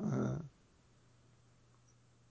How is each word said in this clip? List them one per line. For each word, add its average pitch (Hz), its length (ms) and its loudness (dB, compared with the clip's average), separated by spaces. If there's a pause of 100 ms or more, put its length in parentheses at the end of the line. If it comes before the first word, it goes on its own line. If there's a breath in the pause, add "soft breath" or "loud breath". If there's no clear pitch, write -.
Uh, 131 340 2 (2000)